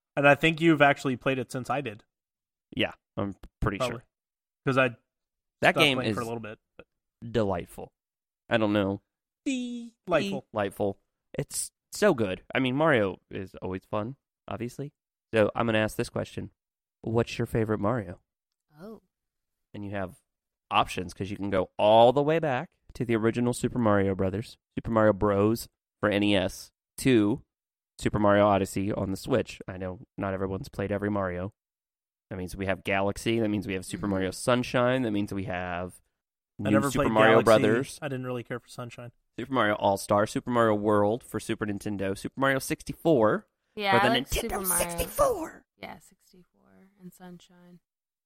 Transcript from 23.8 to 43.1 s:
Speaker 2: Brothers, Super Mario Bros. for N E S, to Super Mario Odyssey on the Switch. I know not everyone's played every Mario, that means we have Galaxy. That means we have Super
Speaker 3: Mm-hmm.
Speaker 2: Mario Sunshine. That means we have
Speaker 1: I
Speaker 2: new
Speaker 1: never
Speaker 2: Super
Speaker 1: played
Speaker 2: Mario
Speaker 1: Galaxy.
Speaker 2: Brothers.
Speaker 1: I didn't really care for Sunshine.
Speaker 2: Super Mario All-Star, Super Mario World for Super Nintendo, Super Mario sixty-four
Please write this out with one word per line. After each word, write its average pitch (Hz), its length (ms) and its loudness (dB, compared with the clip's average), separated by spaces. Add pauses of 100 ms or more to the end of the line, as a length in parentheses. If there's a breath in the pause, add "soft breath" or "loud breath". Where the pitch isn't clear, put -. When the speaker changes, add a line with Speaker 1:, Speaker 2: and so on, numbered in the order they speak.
Speaker 2:
Brothers, 95 420 -4 (200)
Super - 140 -6
Mario 110 220 6
Bros. 104 560 2 (320)
for 104 100 2
N 101 120 2
E 104 120 4
S, 95 380 -2 (260)
to 113 440 4 (560)
Super - 200 -2
Mario 101 280 6
Odyssey 98 460 0
on 98 180 -4
the 95 60 -4
Switch. - 520 -4
I 95 100 -12
know 92 220 -10 (180)
not 98 160 -4
everyone's 95 340 -6
played 101 240 -6
every 101 180 -2
Mario, 95 420 -4 (800)
that 92 60 -12
means 90 200 -10
we 95 100 -6
have 92 180 -2
Galaxy. 98 560 0
That 110 80 0
means 104 180 -2
we 98 80 -4
have 92 100 -6
Super 98 220 -8
Speaker 3:
Mm-hmm. 101 40 -2
Speaker 2:
Mario 95 200 -2
Sunshine. 123 720 0
That 113 100 -4
means 104 200 -4
we 98 120 -6
have 90 500 -8 (640)
Speaker 1:
I 104 40 -6
Speaker 2:
new 104 80 0
Speaker 1:
never 139 180 2
Speaker 2:
Super 139 140 0
Speaker 1:
played 113 80 0
Speaker 2:
Mario 110 180 6 (120)
Speaker 1:
Galaxy. - 20 0
Speaker 2:
Brothers. 110 580 4
Speaker 1:
I 156 60 -6
didn't 127 180 -8
really 123 160 -6
care 123 180 -10
for - 80 -20
Sunshine. 120 440 -16 (260)
Speaker 2:
Super 127 140 -8
Mario 107 220 4
All-Star, 101 520 2
Super 127 240 -6
Mario 117 240 4
World 104 500 2
for - 160 -8
Super 110 260 -6
Nintendo, 98 500 -6
Super - 240 -12
Mario 135 200 2
sixty-four 147 840 2 (300)